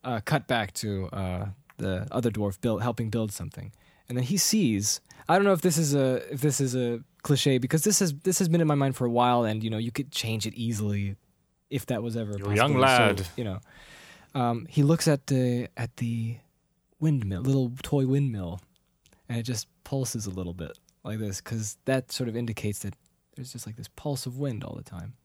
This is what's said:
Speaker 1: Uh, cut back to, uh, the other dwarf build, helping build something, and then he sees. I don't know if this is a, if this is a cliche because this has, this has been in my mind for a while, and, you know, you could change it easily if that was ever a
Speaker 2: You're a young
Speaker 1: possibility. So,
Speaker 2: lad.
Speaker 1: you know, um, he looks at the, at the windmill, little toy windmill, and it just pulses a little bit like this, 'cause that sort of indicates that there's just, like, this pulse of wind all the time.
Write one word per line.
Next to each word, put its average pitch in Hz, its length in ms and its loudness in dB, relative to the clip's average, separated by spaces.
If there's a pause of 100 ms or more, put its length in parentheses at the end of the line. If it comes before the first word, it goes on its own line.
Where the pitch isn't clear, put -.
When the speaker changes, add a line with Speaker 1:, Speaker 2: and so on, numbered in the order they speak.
Speaker 1:
Uh, 120 200 -2
cut 147 220 0
back 113 280 0
to, 98 380 -4
uh, 92 340 -4 (320)
the 98 320 -2
other 117 200 0
dwarf 104 300 -4
build, 110 220 0
helping 117 280 -2
build 110 220 -2
something, - 400 -12 (360)
and 123 100 -6
then 127 60 0
he 170 140 0
sees. 113 640 2 (280)
I 165 80 6
don't 202 80 6
know 196 80 6
if 170 100 4
this 165 160 2
is 147 160 2
a, 131 220 4 (160)
if 135 80 -6
this 143 200 2
is 127 140 0
a 120 260 -2 (220)
cliche 139 360 4
because 135 260 2
this 208 160 4
has, 175 120 2 (120)
this 185 160 0
has 180 80 4
been 170 120 4
in 160 60 4
my 151 80 4
mind 139 220 2
for 123 100 0
a 120 40 0
while, 120 340 4
and, 110 200 0
you 110 60 -2
know, 110 80 -2
you 117 140 -4
could 139 180 -4
change 110 360 -4
it 110 80 -6
easily 104 600 -2 (560)
if 139 160 -4
that 113 160 0
was 117 160 -4
ever 104 140 -4
a 101 60 -6
Speaker 2:
You're 101 140 -2
a 101 40 4
young 139 180 6
Speaker 1:
possibility. 123 480 6
So, 90 80 -4
Speaker 2:
lad. - 80 -10
Speaker 1:
you 120 60 -4
know, 95 160 -6 (760)
um, 120 340 0
he 147 140 2
looks 160 260 4
at 143 200 2
the, 123 480 2
at 117 220 -6
the 117 380 -4 (640)
windmill, 117 440 0
little 131 300 0 (100)
toy 135 240 0
windmill, 110 540 -2 (680)
and 120 100 -4
it 117 60 -6
just 120 240 -6 (160)
pulses 127 420 -4
a 98 40 -6
little 90 240 -8
bit 85 220 -10 (280)
like 107 160 -6
this, 101 200 -6
'cause 110 440 -8
that 131 280 -2
sort 123 160 -4
of 110 80 -6
indicates 113 440 -4
that 101 140 -10 (420)
there's 131 160 -12
just, 120 140 -14
like, 113 100 -12
this - 180 -14
pulse 143 320 -6
of 127 120 -8
wind 131 260 -4
all - 100 -10
the - 80 -10
time. 95 320 -12 (100)